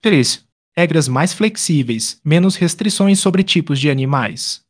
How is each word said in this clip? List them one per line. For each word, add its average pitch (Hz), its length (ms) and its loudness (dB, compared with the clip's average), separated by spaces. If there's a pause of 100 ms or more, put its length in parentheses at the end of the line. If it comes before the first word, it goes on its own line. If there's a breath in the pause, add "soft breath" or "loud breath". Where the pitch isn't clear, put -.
Três, 156 440 2 (320)
regras 160 320 0
mais 139 240 0
flexíveis, 143 920 -2
menos 175 300 2
restrições 196 640 0
sobre 190 240 2
tipos 151 380 -2
de 147 100 0
animais. 131 800 -4